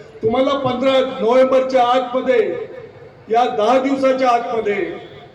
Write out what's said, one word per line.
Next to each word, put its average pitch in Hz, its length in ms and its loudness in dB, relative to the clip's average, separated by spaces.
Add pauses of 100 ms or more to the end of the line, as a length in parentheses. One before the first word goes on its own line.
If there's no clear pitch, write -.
(240)
तुम्हाला 254 260 2
पंधरा 262 720 0
नोव्हेंबरच्या 254 640 2
आतमध्ये, 247 840 0 (640)
या 233 160 2
दहा 240 340 0
दिवसाच्या 262 500 0
आतमध्ये 208 680 -2 (400)